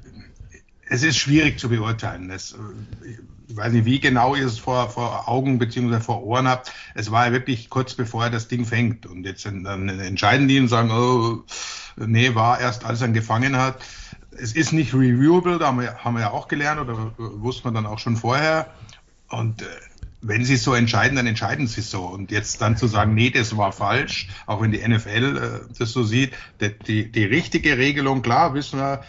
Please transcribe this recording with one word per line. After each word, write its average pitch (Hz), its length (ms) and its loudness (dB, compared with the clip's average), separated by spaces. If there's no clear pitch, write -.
es 123 160 -2
ist 156 140 2
schwierig 147 420 4
zu 123 120 -4
beurteilen. 107 600 -4
Es, 92 220 -12
äh, 107 600 -14
ich 113 80 -12
weiß 110 160 0
nicht, 117 140 6
wie 135 140 4
genau 127 340 4
ihr 139 100 -2
es 113 140 -4
vor, 123 320 -2
vor 110 360 -6
Augen 131 320 2
beziehungsweise 117 440 0
vor 117 240 -4
Ohren 123 200 2
habt. 127 260 0
Es 110 160 -6
war 117 160 4
ja 117 60 2
wirklich 127 380 -2
kurz 131 240 -2
bevor 113 300 -4
er 120 60 0
das 117 180 -4
Ding 120 180 -2
fängt. 113 400 0
Und 87 180 -14
jetzt, 95 220 -10
dann 98 420 -6
entscheiden 98 580 2
die 135 140 6
und 127 80 4
sagen, 117 220 4
"Oh, 117 480 2
nee, 117 300 4
war 117 260 4
erst, 123 240 -4
als 117 160 -4
er 127 80 0
ihn 113 60 2
gefangen 117 420 0
hat." 131 220 0
Es 110 160 -8
ist 160 200 0
nicht 156 200 2
reviewable, 147 640 6
da 160 100 2
haben 123 120 0
wir, 117 180 -4
haben 120 180 -2
wir 113 60 0
ja 104 100 0
auch 143 160 -8
gelernt 151 320 -2
oder 110 360 -6
wusste 113 500 -8
man 117 80 -2
dann 110 120 -2
auch 107 140 -8
schon 117 160 0
vorher. 147 500 0
Und, 113 340 -4
äh, 98 40 -10
wenn 110 180 0
sie 131 120 4
so 127 180 2
entscheiden, 117 420 4
dann 123 100 0
entscheiden 113 400 -2
sie 110 160 -6
so. 95 200 -6
Und 92 280 -10
jetzt 104 300 -4
dann 113 160 4
zu 127 100 0
sagen, 107 280 2
"Nee, 120 160 4
das 110 260 0
war 101 160 0
falsch", 110 560 -2
auch 104 160 -2
wenn 110 100 2
die 104 80 -2
N 113 120 2
F 110 140 2
L, 127 300 0
äh, 117 420 -8
das 113 140 -4
so 127 100 0
sieht, 127 300 0
die, 104 120 -2
die, 107 260 -2
die 107 120 2
richtige 151 520 0
Regelung, 135 460 0
klar, 131 320 2
wissen 143 240 -4
wir, 139 300 -4